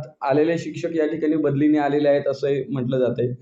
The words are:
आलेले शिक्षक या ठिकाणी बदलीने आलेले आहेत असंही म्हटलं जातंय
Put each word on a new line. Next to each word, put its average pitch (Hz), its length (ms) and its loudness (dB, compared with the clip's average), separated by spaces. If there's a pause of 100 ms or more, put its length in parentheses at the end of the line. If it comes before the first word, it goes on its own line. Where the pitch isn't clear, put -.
(200)
आलेले 151 380 2
शिक्षक 151 380 -6
या 151 100 2
ठिकाणी 156 300 0
बदलीने 147 420 2
आलेले 143 300 2
आहेत 143 200 2
असंही 139 420 -2
म्हटलं 131 280 -2
जातंय 123 320 0 (120)